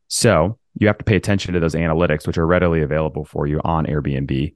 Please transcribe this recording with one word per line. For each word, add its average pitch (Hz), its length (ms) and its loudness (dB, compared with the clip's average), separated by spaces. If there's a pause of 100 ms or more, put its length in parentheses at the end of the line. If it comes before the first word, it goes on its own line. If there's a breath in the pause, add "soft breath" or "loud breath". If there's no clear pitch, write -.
So 98 500 2 (220)
you 104 80 4
have 104 100 2
to - 80 -14
pay 107 100 2
attention 92 380 -2
to 87 60 0
those 80 160 0
analytics, 80 500 0
which 85 140 -2
are 82 80 2
readily 85 340 2
available 76 440 -2
for 76 200 -6
you 73 180 -2
on 80 220 0
Airbnb, 69 720 -2